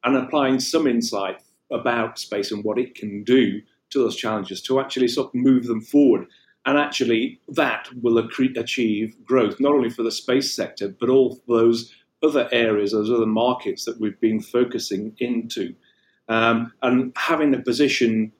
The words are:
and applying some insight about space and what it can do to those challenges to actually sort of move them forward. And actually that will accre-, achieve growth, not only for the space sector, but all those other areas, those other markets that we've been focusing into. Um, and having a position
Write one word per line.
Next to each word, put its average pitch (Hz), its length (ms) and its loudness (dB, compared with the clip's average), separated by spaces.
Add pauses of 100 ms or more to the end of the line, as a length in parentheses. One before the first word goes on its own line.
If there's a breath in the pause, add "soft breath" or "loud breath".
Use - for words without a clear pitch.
and 131 120 2
applying 131 440 0
some 156 280 0
insight 110 500 -2 (340)
about 117 460 -2
space 101 340 -6
and 104 120 -8
what 107 160 -2
it 127 160 -6
can 104 280 -10
do 107 380 4 (300)
to 139 80 -2
those 113 160 0
challenges 101 460 -6
to 131 180 0
actually 127 280 0
sort 127 200 -2
of - 80 -10
move 123 300 4
them 117 160 -2
forward. 127 440 4 (400 soft breath)
And 135 120 2
actually 127 640 0 (100)
that 135 400 -2 (120)
will 117 220 4
accre-, 131 340 -2
achieve 110 680 -2
growth, 120 360 0
not 143 140 4
only 123 180 2
for 120 100 -6
the 113 100 -2
space 131 400 -2
sector, - 360 -6
but 120 220 -4
all 131 380 4
those 117 460 2 (300 soft breath)
other 143 280 2
areas, 107 400 0
those 107 200 0
other 113 160 2
markets 120 580 -2
that 113 140 -8
we've 107 200 -4
been 110 220 2
focusing 110 760 -4
into. 117 560 -6 (520)
Um, 113 540 0
and 127 360 0
having 156 360 0
a 120 60 0
position 117 800 0